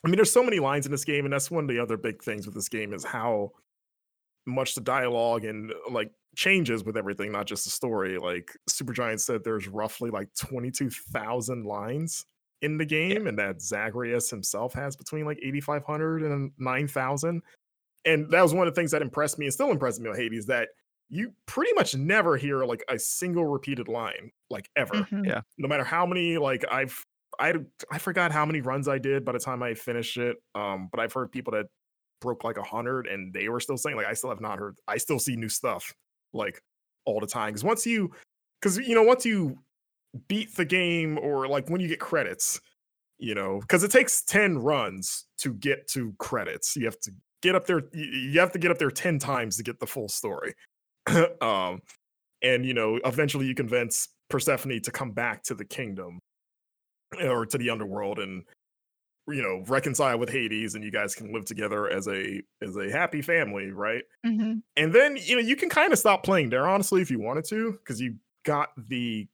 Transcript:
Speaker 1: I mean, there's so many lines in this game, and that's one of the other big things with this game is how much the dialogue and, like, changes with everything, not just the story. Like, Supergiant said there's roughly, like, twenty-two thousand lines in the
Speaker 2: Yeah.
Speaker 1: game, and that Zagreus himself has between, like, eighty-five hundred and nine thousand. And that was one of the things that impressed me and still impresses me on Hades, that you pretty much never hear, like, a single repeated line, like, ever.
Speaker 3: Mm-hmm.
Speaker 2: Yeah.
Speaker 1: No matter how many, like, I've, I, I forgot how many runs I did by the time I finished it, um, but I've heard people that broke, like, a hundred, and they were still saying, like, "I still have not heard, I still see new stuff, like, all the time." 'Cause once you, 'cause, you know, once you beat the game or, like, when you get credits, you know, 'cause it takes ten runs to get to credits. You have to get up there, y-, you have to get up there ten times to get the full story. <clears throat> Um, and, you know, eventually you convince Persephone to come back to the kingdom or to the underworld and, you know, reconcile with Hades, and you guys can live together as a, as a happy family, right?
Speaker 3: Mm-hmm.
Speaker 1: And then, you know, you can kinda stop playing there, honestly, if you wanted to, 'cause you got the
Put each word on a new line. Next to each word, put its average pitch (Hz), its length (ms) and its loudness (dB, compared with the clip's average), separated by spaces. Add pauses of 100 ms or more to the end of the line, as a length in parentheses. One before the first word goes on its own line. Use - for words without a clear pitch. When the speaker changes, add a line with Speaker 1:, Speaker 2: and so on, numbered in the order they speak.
Speaker 1:
I 160 40 2
mean, 175 80 6
there's 208 160 6
so 247 120 8
many 220 160 4
lines 139 260 2
in 135 60 -4
this 139 140 -2
game, 143 200 0
and 139 80 0
that's 139 180 0
one 165 120 0
of 143 60 -2
the 120 100 2
other 113 180 0
big 110 260 -4
things 107 220 -6
with 101 100 -10
this 104 140 -6
game 107 240 -6
is 90 100 -10
how 110 480 0 (920)
much 127 300 -2
the 131 60 -6
dialogue 117 640 2
and, 107 280 -8 (180)
like, 110 200 -2 (240)
changes 143 480 2
with 107 140 -4
everything, 101 340 -4
not 101 160 -2
just - 180 -6
the - 60 -6
story. 98 460 -2
Like, 90 340 -4 (180)
Supergiant 120 520 -2
said 113 220 -2
there's 107 240 -4
roughly, 107 440 -6
like, 101 240 -6
twenty-two 127 540 -4
thousand 117 760 -6
lines 110 600 -6 (360)
in 151 160 -2
the 160 80 0 (220)
Speaker 2:
Yeah. 196 100 2
Speaker 1:
game, 214 100 -2
and 107 120 -2
that 98 220 -2
Zagreus 117 680 -2
himself 110 440 -4
has 135 220 -6
between, 156 300 -8
like, 151 180 -4
eighty-five 143 420 -2
hundred 156 380 -2
and 139 360 -2
nine 131 280 0
thousand. 143 560 -2 (600)
And 151 260 4
that 175 120 8
was 160 100 8
one 180 140 4
of 165 80 0
the 180 60 2
things 156 100 2
that 151 120 2
impressed 147 360 0
me 147 80 -2
and 135 60 0
still 277 180 4
impresses 131 300 2
me 113 80 -4
on 101 80 -4
Hades, 113 300 -2
that 120 220 2 (400)
you 208 240 -4 (140)
pretty 427 260 2
much - 220 4
never 165 420 4
hear, 135 280 0
like, 120 240 -2
a 127 100 0
single 175 460 0
repeated 139 440 -2
line, 113 420 -4 (180)
like, 104 280 -8
ever. 208 320 0
Speaker 3:
Mm-hmm. 202 140 -2
Speaker 2:
Yeah. 117 180 0 (160)
Speaker 1:
No 135 120 -4
matter 143 160 2
how 170 200 2
many, 175 340 0
like, 135 320 0
I've, 127 340 -2 (340)
I, 165 160 2 (360)
I 151 80 -6
forgot 180 320 0
how 151 140 4
many 156 160 0
runs 131 260 -2
I 139 120 2
did 135 260 0
by 123 80 -2
the 123 60 0
time 123 240 -4
I 120 120 -2
finished 117 420 -4
it, 120 200 0 (180)
um, 98 360 -2
but 113 100 -4
I've 113 120 -2
heard 127 180 -4
people 123 220 -6
that 107 140 0 (540)
broke, 120 240 -4
like, 113 120 -4
a 101 60 -6
hundred, 120 440 -4
and 95 260 -8
they 98 160 -2
were 120 120 -2
still 135 160 -4
saying, 143 200 -4
like, 104 100 -2
"I 107 60 -2
still 127 180 -4
have 104 100 -8
not 107 180 -6
heard, 101 180 -8 (100)
I 104 100 -2
still 135 220 0
see 127 180 0
new 113 120 -4
stuff, - 440 -4 (400)
like, 104 280 -4 (440)
all 107 160 0
the 104 60 -4
time." 107 260 -2
'Cause 107 100 -6
once 226 240 0
you, 220 240 0 (500)
'cause, 185 180 2
you 233 160 2
know, 226 80 10
once 254 220 8
you 190 340 0 (680)
beat 208 260 -4
the 175 100 0
game 165 540 2
or, 135 300 0
like, 139 200 0
when 175 120 0
you 180 80 -2
get 160 120 -4
credits, - 600 -2 (580)
you 113 160 -2
know, 98 340 -2
'cause 175 140 6
it 202 80 0
takes 247 320 4
ten 190 360 2
runs 113 680 -2 (120)
to 131 140 -2
get 135 360 -2
to 117 300 -4
credits. 90 580 -4
You 123 80 -2
have 113 160 -4
to 101 120 -10 (280)
get 185 140 4
up 180 120 2
there, 175 120 4
y-, 139 140 -8
you 139 480 0
have 180 120 6
to 185 60 -2
get 170 120 4
up 170 80 2
there 139 120 2
ten 165 280 0
times 120 380 -2
to 117 60 -6
get 117 160 -6
the 123 80 -6
full 107 220 -6
story. - 460 -4 (520)
<clears throat> - 340 4
Um, 95 400 0 (600)
and, 127 220 4
you 127 100 0
know, 113 300 2
eventually 143 420 2
you 127 80 -2
convince 120 540 -2 (200)
Persephone 131 520 0
to 123 100 -6
come 127 200 -6
back 113 340 -4
to 120 100 -4
the 101 100 -12
kingdom 95 540 -8 (1000)
or 123 260 2
to 139 100 -2
the 120 140 0
underworld 104 480 -4
and, 95 260 -8 (840)
you 143 140 -4
know, 92 240 -2
reconcile 131 520 2
with 120 100 0
Hades, 110 460 -2
and 107 80 -8
you 107 80 -8
guys 104 240 -2
can 110 180 -10
live 107 120 -6
together 104 440 -2
as 98 200 0
a, 98 320 -4 (200)
as 101 160 -8
a 98 140 -4
happy 156 320 -2
family, 104 480 0
right? 104 320 -4 (220)
Speaker 3:
Mm-hmm. 220 360 0 (160)
Speaker 1:
And 156 160 4
then, 277 240 8
you 202 180 0
know, 247 60 4
you 233 160 4
can 359 120 0
kinda 311 280 6
stop 196 260 6
playing 170 280 4
there, 131 160 4
honestly, 190 340 4
if 139 100 0
you 120 80 0
wanted 131 280 -2
to, 220 380 -2
'cause 113 160 -6
you 117 160 -4 (280)
got 147 320 2
the 117 560 -4